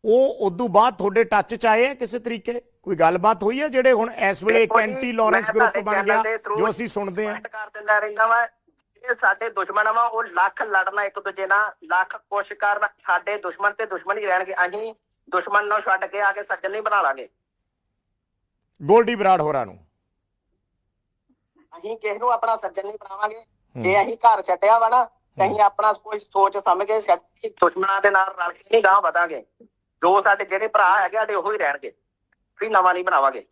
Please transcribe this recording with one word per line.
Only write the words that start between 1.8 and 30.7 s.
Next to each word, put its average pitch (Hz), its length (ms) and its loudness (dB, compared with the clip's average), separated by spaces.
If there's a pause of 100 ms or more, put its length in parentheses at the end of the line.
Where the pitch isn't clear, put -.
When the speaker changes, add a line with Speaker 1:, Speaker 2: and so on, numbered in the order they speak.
Speaker 1:
ਆ 277 60 -6
ਕਿਸੇ 247 240 -8
ਤਰੀਕੇ? 233 440 -2 (200)
ਕੋਈ 190 140 -4
ਗੱਲਬਾਤ 175 460 4
ਹੋਈ 240 180 0
ਆ 302 80 0
ਜਿਹੜੇ 254 240 4
ਹੁਣ 226 180 0
ਇਸ 196 340 -2
ਵੇਲੇ 226 180 4
ਇੱਕ 220 120 0
Speaker 2:
ਦੇਖੋ 220 120 4
ਜੀ, 208 80 -6
Speaker 1:
ਐਂਟੀ 254 180 -6
ਲਾਰੈਂਸ 226 340 2
Speaker 2:
ਮੈਂ 214 80 -4
Speaker 1:
ਗਰੁੱਪ 220 180 2
Speaker 2:
ਤੁਹਾਡੇ - 80 -4
Speaker 1:
ਬਣ 208 120 -4
ਗਿਆ, 196 100 0
Speaker 2:
ਚੈਨਲ 214 200 0
ਦੇ 220 120 -4
through 214 240 -6
Speaker 1:
ਜੋ 220 120 0
ਅਸੀਂ 214 180 -6
ਸੁਣਦੇ 202 360 -6
ਆ? 208 40 -6
Speaker 2:
ਕੁਮੈਂਟ 214 200 -10
ਕਰ 214 260 -14
ਦਿੰਦਾ 208 240 0
ਰਹਿੰਦਾ 214 280 -2
ਵਾਂ, 233 180 2 (520)
ਇਹ - 240 -6
ਸਾਡੇ 220 300 -2
ਦੁਸ਼ਮਣ 208 420 -2
ਵਾ, 233 140 2
ਉਹ 226 180 -4
ਲੱਖ 185 380 -2
ਲੜਨਾ 196 420 -2
ਇੱਕ 196 160 -8
ਦੂਜੇ 190 260 -8
ਨਾਲ, 196 260 0 (120)
ਲੱਖ 180 320 -2
ਕੁਛ 202 360 -8
ਕਰਨ, 202 360 -2 (180)
ਸਾਡੇ 196 320 -2
ਦੁਸ਼ਮਣ 196 340 -4
ਤੇ 220 140 -8
ਦੁਸ਼ਮਣ 196 320 -6
ਹੀ 208 80 -6
ਰਹਿਣਗੇ। 190 280 -2
ਅਸੀਂ 202 400 -4 (360)
ਦੁਸ਼ਮਣ 202 360 -2
ਨੂੰ 208 140 0
ਛੱਡ 190 240 -2
ਕੇ 190 160 -8
ਆ 202 120 0
ਕੇ 202 100 -8
ਸੱਜਣ 196 280 -8
ਨਹੀਂ 214 120 -8
ਬਣਾ 208 200 0
ਲਾਂਗੇ। 135 260 -4 (1500)
Speaker 1:
ਗੋਲਡੀ 226 320 4
ਬਰਾੜ 190 260 2
ਹੋਰਾਂ 143 260 -2
ਨੂੰ? 92 120 -20 (2000)
Speaker 2:
ਅਸੀਂ 226 180 -10
ਕਿਸੇ 208 220 -8
ਨੂੰ 240 140 0
ਆਪਣਾ 226 240 0
ਸੱਜਣ 208 260 -8
ਨਹੀਂ 208 180 -12
ਬਣਾਵਾਂਗੇ। 214 400 -8 (360)
Speaker 1:
ਹੂੰ। 123 60 -8
Speaker 2:
ਜੇ 190 180 2
ਅਸੀਂ 220 160 -2
ਘਰ 220 260 4
ਛੱਡਿਆ 196 360 4
ਵਾ 226 100 2
ਨਾ, 185 160 4
ਤੇ - 400 -4
ਅਸੀਂ 202 100 -2
Speaker 1:
ਹੂੰ। 214 60 -2
Speaker 2:
ਆਪਣਾ 208 320 2
ਕੋਈ 214 260 -8
ਸੋਚ 196 400 0
ਸਮਝ 196 280 0
ਕੇ 214 140 0
ਛੱਡ 175 200 0 (220)
ਕੇ 226 60 -8
ਦੁਸ਼ਮਣਾਂ 190 520 0
ਦੇ 196 100 4
ਨਾਲ 190 280 0
ਰਲ 175 140 -4
ਕੇ - 200 -20
ਨਹੀਂ 226 100 4
ਗਾਂਹ 196 200 4
ਵਧਾਂਗੇ। 165 420 -2 (580)
ਜੋ 185 200 4
ਸਾਡੇ 202 220 2
ਜਿਹੜੇ 196 240 -4
ਭਰਾ 202 360 2